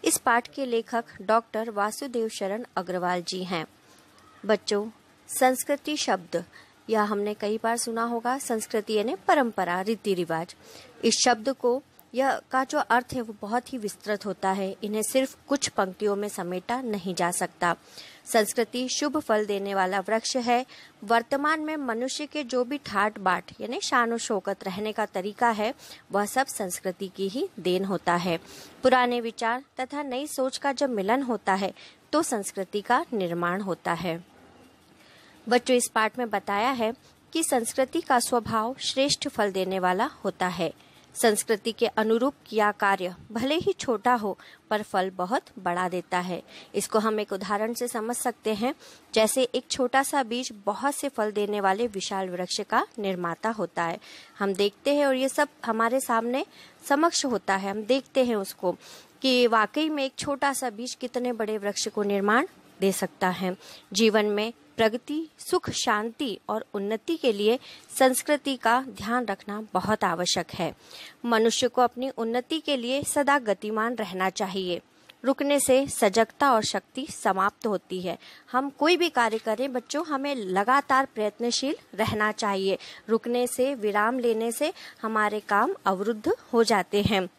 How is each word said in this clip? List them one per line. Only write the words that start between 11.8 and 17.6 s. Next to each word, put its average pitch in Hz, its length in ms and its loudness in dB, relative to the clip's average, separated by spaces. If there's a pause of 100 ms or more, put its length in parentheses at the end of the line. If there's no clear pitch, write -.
यह 262 260 0 (100)
का 262 120 2
जो 294 160 -2
अर्थ 247 340 2
है 254 80 -4
वो 220 200 -10
बहुत 233 320 -4
ही 262 40 -8
विस्तृत 208 480 -6
होता 190 240 -2
है, 190 340 -2
इन्हें 214 180 -2
सिर्फ 262 360 0 (100)
कुछ 277 200 0
पंक्तियों 202 480 -2
में 208 120 -4
समेटा 180 540 -4
नहीं 196 340 -4
जा 175 160 0
सकता। 175 440 0 (500)